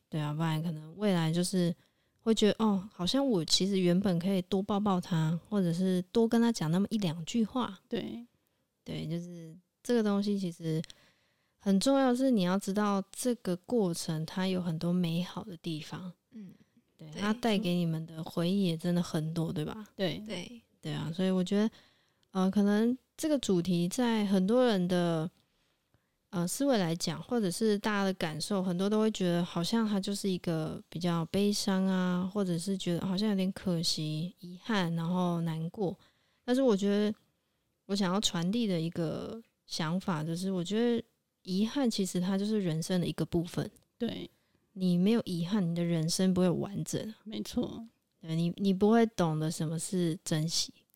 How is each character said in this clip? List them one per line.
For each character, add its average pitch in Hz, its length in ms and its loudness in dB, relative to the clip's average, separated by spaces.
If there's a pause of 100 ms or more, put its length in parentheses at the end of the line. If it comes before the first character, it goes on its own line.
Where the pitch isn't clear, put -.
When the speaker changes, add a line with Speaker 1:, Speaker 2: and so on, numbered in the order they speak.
Speaker 1:
对 156 120 -4
啊， 147 120 -4
不 151 80 -4
然 160 220 0
可 170 80 -4
能 156 260 -12
未 202 160 2
来 165 180 2
就 175 120 2
是 180 300 2 (500)
会 226 120 2
觉 214 120 4
得， 196 120 4
哦， 202 340 2
好 180 120 -6
像 269 200 2
我 196 200 2
其 - 200 2
实 196 140 2
原 175 180 4
本 185 220 2
可 185 140 0
以 185 80 0
多 190 200 -2
抱 202 180 -2
抱 202 200 2
他， 160 480 0
或 202 140 0
者 175 100 2
是 180 300 0 (100)
多 226 160 4
跟 226 140 2
他 233 100 4
讲 165 180 -2
那 170 100 2
么 202 100 2
一 220 80 0
两 170 260 -2
句 226 220 0
话。 202 420 -4
Speaker 2:
对。 240 380 -6 (580)
Speaker 1:
对， 160 240 -8
就 165 120 -4
是 170 360 -12 (260)
这 - 120 0
个 233 100 4
东 202 180 2
西 202 160 0
其 190 140 -2
实 165 300 -2 (800)
很 196 200 4
重 269 200 4
要， 262 140 4
是 262 160 2
你 226 120 4
要 180 160 2
知 196 160 -4
道 202 280 2 (100)
这 254 240 -2
个 185 200 -4
过 190 380 0
程 160 320 -4
它 185 220 -4
有 185 140 0
很 170 160 -2
多 170 140 0
美 175 320 0
好 - 200 -10
的 190 140 -14
地 160 220 -6
方。 170 320 -10 (200)
Speaker 3:
嗯， 208 200 -16 (460)
Speaker 1:
对， 156 140 -18
Speaker 3:
对。 170 100 -8
Speaker 1:
它 208 120 2
带 226 240 2
给 175 180 0
你 175 100 2
们 160 200 -2
的 160 180 -10
回 170 260 -2
忆 196 160 2
也 165 100 0
真 175 180 -2
的 175 80 4
很 160 320 -2
多， 165 200 -2
对 160 100 -4
吧？ 208 320 -10
Speaker 2:
对。 180 320 -2
Speaker 3:
对。 220 340 -10 (200)
Speaker 1:
对 156 100 -8
啊， 151 240 -6
所 185 80 -2
以 190 60 2
我 185 140 2
觉 196 140 0
得， 214 140 2 (600)
呃， 190 200 2
可 202 120 4
能 220 340 2 (180)
这 - 140 -2
个 294 100 4
主 185 220 2
题 175 260 2
在 226 380 0
很 190 220 4
多 247 180 4
人 196 220 2
的， 175 420 0 (1000)
呃， 175 160 -2
思 277 180 -2
维 262 140 4
来 170 160 0
讲， 160 260 -4
或 240 180 -2
者 196 120 0
是 208 260 2
大 214 140 -2
家 202 120 0
的 190 100 2
感 156 280 -4
受， 196 220 -2
很 185 120 0
多 190 140 0
都 214 100 4
会 220 120 4
觉 190 160 0
得 175 180 2
好 - 180 -4
像 226 240 2
它 208 120 0
就 202 160 -4
是 202 120 -4
一 185 120 0
个 160 500 -4
比 - 100 -10
较 170 260 0
悲 202 280 2
伤 190 320 0
啊， 185 480 2
或 208 100 0
者 175 140 0
是 190 180 -2
觉 185 220 -2
得 - 80 -4
好 190 100 -2
像 214 140 0
有 202 60 2
点 190 160 0
可 175 320 -2
惜、 156 560 -2
遗 180 240 -16
憾， 180 320 0
然 165 120 -2
后 175 340 0
难 165 280 -4
过。 185 260 -4 (480)
但 247 120 0
是 269 80 4
我 240 120 6
觉 196 140 2
得 208 260 2 (680)
我 196 100 -4
想 196 160 2
要 190 80 2
传 175 320 0
递 233 140 0
的 180 160 0
一 165 80 -2
个 165 500 -6 (280)
想 170 320 -2
法， 165 240 -2
就 165 120 -4
是 185 160 -4
我 185 120 -2
觉 196 160 -2
得 233 240 0 (400)
遗 185 220 0
憾 247 240 0
其 202 160 0
实 180 140 -2
它 190 180 0
就 196 80 -2
是 214 160 0
人 165 200 0
生 185 200 0
的 165 40 0
一 - 60 -2
个 160 140 -4
部 165 180 0
分。 160 260 -6 (280)
Speaker 2:
对。 - 320 -6 (440)
Speaker 1:
你 185 240 2
没 185 140 4
有 233 140 2
遗 170 200 -4
憾， 185 240 0
你 170 60 -2
的 170 80 0
人 170 260 0
生 185 240 4
不 180 60 2
会 180 100 4
完 160 360 -2
整。 214 280 -6 (120)
Speaker 2:
没 214 180 -6
错。 233 420 -6 (360)
Speaker 1:
对， 160 160 -4
你， 170 180 0
你 196 180 2
不 202 160 4
会 233 160 6
懂 165 320 0
得 156 140 -2
什 160 160 -4
么 160 100 -4
是 165 460 -2
珍 160 240 0
惜。 - 260 -4 (220)